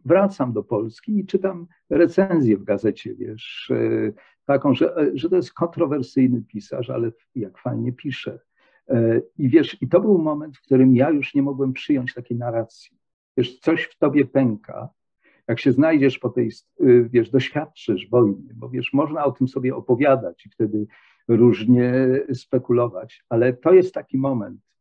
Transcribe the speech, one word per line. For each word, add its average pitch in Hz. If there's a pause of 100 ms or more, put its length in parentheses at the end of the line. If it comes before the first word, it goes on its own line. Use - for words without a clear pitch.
wracam 170
do 104
Polski 113
i 190
czytam 185 (220)
recenzję 165
w 101
gazecie, 101
wiesz, -
e, 113 (340)
taką, 139
że, 165
e, 147
że 147
to 185
jest 175
kontrowersyjny 135
pisarz, 117
ale 117 (240)
jak 104
fajnie 120
pisze. 131 (500)
E, 117 (160)
i 143
wiesz, 147
i 127
to 175
był 208
moment, 151
w -
którym 131
ja 131
już 143
nie 143
mogłem 135
przyjąć 127
takiej 120
narracji. 117 (400)
Wiesz, -
coś 160
w -
tobie 143
pęka, 127 (580)
jak 120
się 135
znajdziesz 135
po 117
tej, 117 (300)
y, 123
wiesz, 117
doświadczysz 131
wojny, 131
bo 117
wiesz, 123
można 151
o 135
tym 127
sobie 127
opowiadać 123
i 101
wtedy 107 (400)
różnie 123 (400)
spekulować, 120
ale 123
to 160
jest 185
taki -
moment, 131 (220)